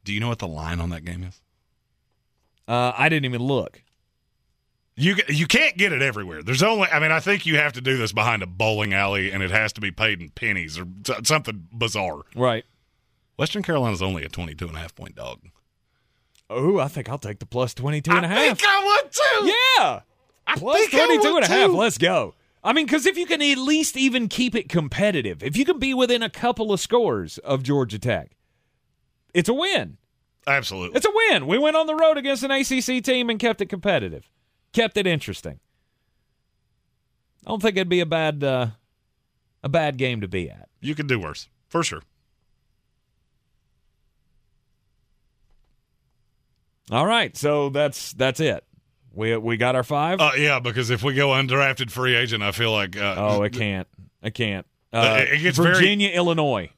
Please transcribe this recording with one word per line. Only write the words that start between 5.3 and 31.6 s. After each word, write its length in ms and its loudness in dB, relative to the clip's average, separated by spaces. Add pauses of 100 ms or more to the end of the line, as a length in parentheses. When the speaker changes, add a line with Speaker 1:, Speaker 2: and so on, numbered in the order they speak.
Speaker 1:
can't 300 2
get 160 2
it 80 -2
everywhere. 420 -4
There's 200 0
only, 260 2
I 120 2
mean, 120 2
I 80 2
think 240 -2
you 140 0
have 160 0
to 80 -12
do 160 0
this 140 -2
behind 300 0
a 40 -8
bowling 480 0
alley, 360 0
and 120 -4
it 80 -2
has 240 -2
to 60 -14
be 100 -4
paid 320 -2
in 80 -16
pennies 480 -6
or 80 -10 (200)
s-, 220 -4
something 420 -4
bizarre. 520 -4 (120)
Speaker 2:
Right. 300 0 (720)
Speaker 1:
Western 260 -4
Carolina's 380 0
only 240 -4
a 60 -10
twenty-two 360 -10
and 100 -10
a 40 -8
half 140 -14
point 200 -18
dog. 260 -14 (1080)
Speaker 2:
Oh, 300 2
I 100 0
think 220 -8
I'll 80 -6
take 220 -10
the 60 -12
plus 280 -4
twenty-two 360 -4
and 140 2
a 40 -4
half. 100 0
Speaker 1:
I 160 2
think 100 -4
I 200 4 (180)
would, 100 -8
too. 340 2 (360)
Speaker 2:
Yeah. 180 0 (460)
Speaker 1:
I 100 0
Speaker 2:
Plus 320 2
twenty-two 480 4
and 80 4
a 40 2
half. 0 -
Speaker 1:
think 40 2
I 140 6
would, 60 4
too. 40 2
Speaker 2:
Let's 220 2
go. 360 2 (300)
I 80 2
mean, 160 2
'cause 160 2
if 140 2
you 80 -2
can 160 0
at 160 2
least 400 0
even 300 2
keep 260 -2
it 160 -4
competitive, 720 -2
if 140 -4
you 100 2
can 120 2
be 140 0
within 300 2
a 80 -4
couple 420 -2
of 80 0
scores 580 0
of 240 -2
Georgia 360 0
Tech, 320 -2 (1040)
it's 160 2
a 40 2
win. 440 -2 (480)
Speaker 1:
Absolutely. 500 -2
Speaker 2:
It's 100 2
a 80 2
win. 320 2
We 120 2
went 180 2